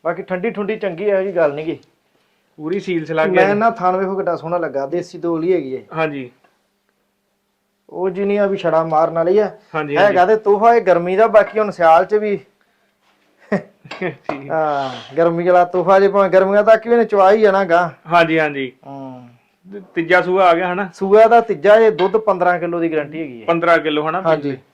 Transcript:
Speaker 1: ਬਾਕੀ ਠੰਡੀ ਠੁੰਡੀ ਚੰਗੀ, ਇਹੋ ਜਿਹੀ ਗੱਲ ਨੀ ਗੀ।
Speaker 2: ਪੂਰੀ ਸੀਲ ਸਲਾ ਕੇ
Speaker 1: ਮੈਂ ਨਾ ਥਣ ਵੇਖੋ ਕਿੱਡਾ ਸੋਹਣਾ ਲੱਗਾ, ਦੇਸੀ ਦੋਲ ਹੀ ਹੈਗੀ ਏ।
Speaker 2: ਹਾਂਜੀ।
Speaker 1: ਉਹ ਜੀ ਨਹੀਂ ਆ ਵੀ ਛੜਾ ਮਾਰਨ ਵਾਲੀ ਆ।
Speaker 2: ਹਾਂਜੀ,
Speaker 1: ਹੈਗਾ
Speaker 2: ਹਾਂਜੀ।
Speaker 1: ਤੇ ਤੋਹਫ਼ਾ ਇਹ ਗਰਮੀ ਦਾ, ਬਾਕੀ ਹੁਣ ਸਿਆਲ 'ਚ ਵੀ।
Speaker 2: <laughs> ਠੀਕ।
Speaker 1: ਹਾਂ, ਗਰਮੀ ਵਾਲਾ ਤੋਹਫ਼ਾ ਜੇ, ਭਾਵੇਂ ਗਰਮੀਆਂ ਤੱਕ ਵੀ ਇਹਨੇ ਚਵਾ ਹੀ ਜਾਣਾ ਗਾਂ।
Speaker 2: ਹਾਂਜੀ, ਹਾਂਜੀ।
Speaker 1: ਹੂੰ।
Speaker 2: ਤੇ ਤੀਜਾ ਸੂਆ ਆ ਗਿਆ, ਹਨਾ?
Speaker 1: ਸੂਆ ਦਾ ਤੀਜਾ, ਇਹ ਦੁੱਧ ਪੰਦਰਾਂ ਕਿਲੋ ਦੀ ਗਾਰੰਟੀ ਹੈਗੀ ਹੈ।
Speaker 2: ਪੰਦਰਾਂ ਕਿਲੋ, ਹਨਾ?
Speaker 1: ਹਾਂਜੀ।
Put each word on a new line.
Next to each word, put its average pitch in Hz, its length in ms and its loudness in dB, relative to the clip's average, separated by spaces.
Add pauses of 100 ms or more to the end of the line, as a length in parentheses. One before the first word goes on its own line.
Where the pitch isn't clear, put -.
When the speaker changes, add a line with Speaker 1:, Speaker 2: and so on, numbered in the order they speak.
Speaker 1:
ਬਾਕੀ 170 200 -6
ਠੰਡੀ 185 280 -6
ਠੁੰਡੀ 202 240 -6
ਚੰਗੀ, 196 300 -8
ਇਹੋ 196 160 0
ਜਿਹੀ 190 140 -6
ਗੱਲ 156 200 0
ਨੀ 156 100 -10
ਗੀ। 165 140 -8 (800)
Speaker 2:
ਪੂਰੀ 165 200 -6
ਸੀਲ 170 260 -6
ਸਲਾ 156 200 -2
ਕੇ 185 60 -2
Speaker 1:
ਮੈਂ 185 240 2
ਨਾ 220 140 2
ਥਣ 185 280 -2
ਵੇਖੋ 190 180 -4
ਕਿੱਡਾ 175 200 -4
ਸੋਹਣਾ 160 220 -6
ਲੱਗਾ, 139 280 -6
ਦੇਸੀ 170 320 -8
ਦੋਲ 165 260 -4
ਹੀ 185 100 0
ਹੈਗੀ 135 200 -4
ਏ। 120 100 -10 (100)
Speaker 2:
ਹਾਂਜੀ। 147 360 -6 (1600)
Speaker 1:
ਉਹ 180 200 -4
ਜੀ 190 160 -6
ਨਹੀਂ 202 140 -2
ਆ 202 80 2
ਵੀ 196 100 -2
ਛੜਾ 165 260 0
ਮਾਰਨ 160 300 0
ਵਾਲੀ 170 240 0
ਆ। 208 120 0 (260)
Speaker 2:
ਹਾਂਜੀ, 151 220 -4
Speaker 1:
ਹੈਗਾ 185 240 4
Speaker 2:
ਹਾਂਜੀ। 202 140 4
Speaker 1:
ਤੇ 220 80 -4
ਤੋਹਫ਼ਾ 208 320 4
ਇਹ 226 60 2
ਗਰਮੀ 175 340 0
ਦਾ, 220 120 4
ਬਾਕੀ 208 320 2
ਹੁਣ 208 120 -2
ਸਿਆਲ 170 340 4
'ਚ 202 100 -4
ਵੀ। 208 240 -2 (1120)
Speaker 2:
<laughs> 202 80 -2 (320)
ਠੀਕ। 143 600 -10
Speaker 1:
ਹਾਂ, 147 380 -2 (280)
ਗਰਮੀ 170 300 0
ਵਾਲਾ 180 180 6
ਤੋਹਫ਼ਾ 185 340 2
ਜੇ, 196 80 4
ਭਾਵੇਂ 196 220 0
ਗਰਮੀਆਂ 190 340 2
ਤੱਕ 220 240 4
ਵੀ 233 60 2
ਇਹਨੇ 233 120 2
ਚਵਾ 196 260 4
ਹੀ 220 100 2
ਜਾਣਾ 196 240 2
ਗਾਂ। 170 240 0 (180)
Speaker 2:
ਹਾਂਜੀ, 160 320 2
ਹਾਂਜੀ। 139 320 -4 (160)
Speaker 1:
ਹੂੰ। 131 400 -18 (400)
Speaker 2:
ਤੇ 202 140 -18 (140)
ਤੀਜਾ 175 260 2
ਸੂਆ 185 240 0
ਆ 170 80 6
ਗਿਆ, 180 200 -2
ਹਨਾ? 185 200 -6
Speaker 1:
ਸੂਆ 208 340 4
ਦਾ 233 140 6
ਤੀਜਾ, 196 340 2
ਇਹ 226 160 4
ਦੁੱਧ 185 260 -2
ਪੰਦਰਾਂ 180 420 0
ਕਿਲੋ 170 200 -6
ਦੀ 170 120 -2
ਗਾਰੰਟੀ 156 300 -6
ਹੈਗੀ 127 200 -14
ਹੈ। 107 40 -14
Speaker 2:
ਪੰਦਰਾਂ 165 340 2
ਕਿਲੋ, 151 300 -4
ਹਨਾ? 180 120 -4
Speaker 1:
ਹਾਂਜੀ। 147 360 -2 (160)